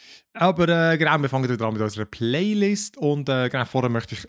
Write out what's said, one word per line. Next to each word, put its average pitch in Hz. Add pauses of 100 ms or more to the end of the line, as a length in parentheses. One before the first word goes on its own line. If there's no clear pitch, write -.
(340)
Aber, 170
äh, 165
genau, 151
wir 135
fangen 131
wieder 113
an 110
mit 107
unserer 107
Playlist 202
und, 147
äh, 127
genau, 127
vorher 127
möchte 117
ich -